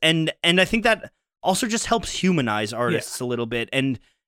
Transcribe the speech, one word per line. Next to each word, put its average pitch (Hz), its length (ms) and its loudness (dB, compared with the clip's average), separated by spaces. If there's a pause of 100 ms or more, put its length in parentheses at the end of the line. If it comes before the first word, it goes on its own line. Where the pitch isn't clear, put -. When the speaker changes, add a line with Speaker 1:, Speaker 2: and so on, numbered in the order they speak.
Speaker 1:
And, 160 300 2 (120)
and 170 160 4
I 185 60 4
think 226 180 0
that 220 280 0 (320)
also 190 240 0
just 214 200 -2
helps 226 240 0
humanize 113 600 0
artists 113 480 -2
Speaker 2:
Yeah. 127 40 -4
Speaker 1:
a - 20 -4
little 120 180 -2
bit 113 260 -4
and, 135 280 0 (280)